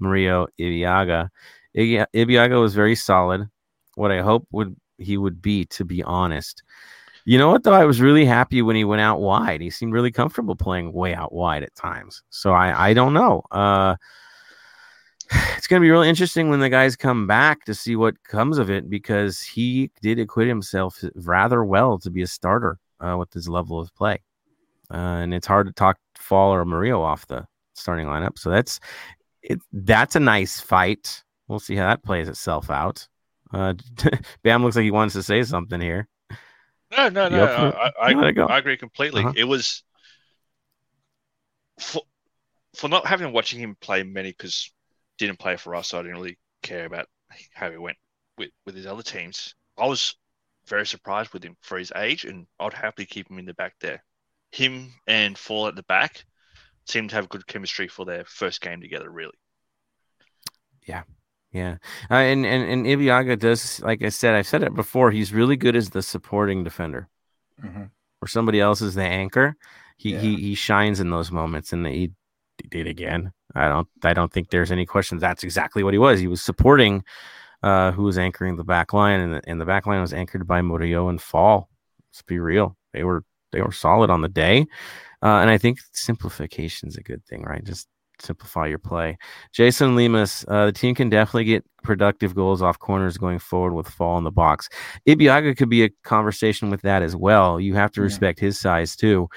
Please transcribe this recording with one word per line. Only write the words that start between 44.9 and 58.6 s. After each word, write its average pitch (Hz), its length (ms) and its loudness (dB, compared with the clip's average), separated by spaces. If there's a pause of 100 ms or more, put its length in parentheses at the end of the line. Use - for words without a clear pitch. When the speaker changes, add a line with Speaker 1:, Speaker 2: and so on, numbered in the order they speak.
Speaker 2:
didn't 101 200 -8
play 92 180 -6
for 87 180 -14
us, 85 140 -8
so 90 100 -10
I 87 40 -10
didn't 87 140 -14
really 90 220 -16 (240)
care 87 240 -12
about 82 200 -12 (460)
how - 180 -12
he 82 80 -20
went 85 180 -14 (420)
with, 92 120 -14 (160)
with 98 80 -18
his 95 120 -18
other 104 160 -14
teams. - 520 -16 (240)
I 113 80 -2
was 135 300 -4 (500)
very 104 200 -6
surprised 101 460 -10
with 90 120 -16
him 87 160 -20
for - 180 -12
his 90 180 -14
age, 117 280 -6
and 90 220 -18 (120)
I'd 104 160 -10
happily 107 320 -10
keep - 240 -18
him 92 80 -18
in 90 80 -18
the 90 80 -18
back 92 260 -12
there. - 220 -12 (480)
Him 131 420 -6 (140)
and 107 300 -2
Fall 107 320 -8
at 101 80 -10
the 95 80 -18
back 101 400 -2 (600)
seemed 110 240 -8
to 110 60 -6
have 98 120 -4
good 98 180 -16
chemistry 95 420 -10
for - 160 -14
their 87 200 -12
first - 360 -10